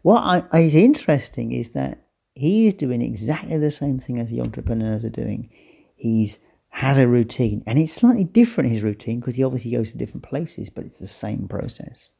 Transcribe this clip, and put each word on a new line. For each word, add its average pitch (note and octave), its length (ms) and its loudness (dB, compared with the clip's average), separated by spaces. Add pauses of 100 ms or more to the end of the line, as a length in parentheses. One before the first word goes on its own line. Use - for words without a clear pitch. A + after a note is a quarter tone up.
What F3+ 520 4
I, D#3+ 60 6
is D#3+ 160 6
interesting D#3 760 4
is A#2+ 200 -6
that C3+ 340 -8 (300)
he G3 320 2
is G3 60 4
doing B2 280 -2
exactly A#2 560 -4
the D3+ 120 2
same C#3+ 300 -4
thing B2 180 -6
as A#2 120 -6
the A#2 100 -4
entrepreneurs A2+ 640 -4
are A2+ 60 -4
doing. A2 400 -6 (480)
He's, A2 420 0 (300)
has C3+ 280 0
a C3 100 6
routine, A#2 580 0
and A#2 140 0
it's D#3+ 120 0
slightly A#3 320 4
different, - 460 2
his A2+ 140 0
routine, G#2+ 360 -4
'cause A#2+ 160 -6
he C3 80 0
obviously B2+ 280 -2
goes A#2 200 -2
to - 60 -16
different A#2+ 260 -8
places, C#3 460 -8
but - 160 -12
it's - 140 -20
the F#2 80 -12
same G#2 420 -8
process. - 720 -10